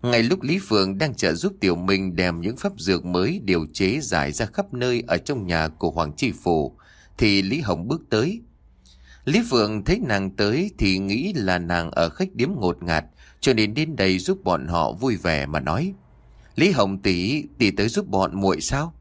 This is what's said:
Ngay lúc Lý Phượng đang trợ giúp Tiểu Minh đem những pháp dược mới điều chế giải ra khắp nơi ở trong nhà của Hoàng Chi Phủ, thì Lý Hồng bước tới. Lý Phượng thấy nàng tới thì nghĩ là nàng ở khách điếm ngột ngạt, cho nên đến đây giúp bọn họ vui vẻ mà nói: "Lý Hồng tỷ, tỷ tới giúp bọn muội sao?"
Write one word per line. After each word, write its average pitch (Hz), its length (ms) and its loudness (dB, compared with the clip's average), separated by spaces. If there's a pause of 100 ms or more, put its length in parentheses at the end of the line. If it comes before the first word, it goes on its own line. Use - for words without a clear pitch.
Ngay 120 200 2
lúc 151 200 2
Lý 156 160 0
Phượng 98 400 0
đang 143 160 0
trợ 82 200 2
giúp 85 260 -2
Tiểu 90 160 4
Minh 92 400 0
đem 87 240 0
những 107 160 -4
pháp 202 220 -4
dược 87 260 0
mới 92 400 0
điều 85 280 2
chế 98 300 0
giải 76 300 -2
ra 110 140 -4
khắp 196 280 -6
nơi 123 320 -2
ở 90 100 0
trong 110 300 -4
nhà 80 220 0
của 80 220 -2
Hoàng 78 220 -2
Chi 110 200 -2 (100)
Phủ, 78 340 0 (420)
thì 101 240 4
Lý 113 180 -2
Hồng 92 280 -4
bước 160 220 -4
tới. 165 300 0 (840)
Lý 156 160 2 (100)
Phượng 107 340 2
thấy 202 180 2
nàng 98 280 0
tới 123 480 0
thì 95 200 4
nghĩ 110 340 -2
là 95 260 0
nàng 85 320 -2
ở 85 180 2
khách - 260 -4
điếm 127 220 0
ngột 90 260 -2
ngạt, 82 220 0 (360)
cho 131 120 4
nên 110 220 2
đến 156 220 -2
đây 95 220 4
giúp 131 260 -2
bọn 78 220 0
họ 80 260 0
vui 113 240 -2
vẻ 78 300 0
mà 76 140 -2
nói: 113 340 -2 (600)
"Lý 170 140 4
Hồng 98 320 0
tỷ, 98 420 0 (140)
tỷ 104 120 4
tới 104 180 0
giúp 175 200 -2
bọn 95 320 0
muội 92 200 2
sao?" 151 400 -4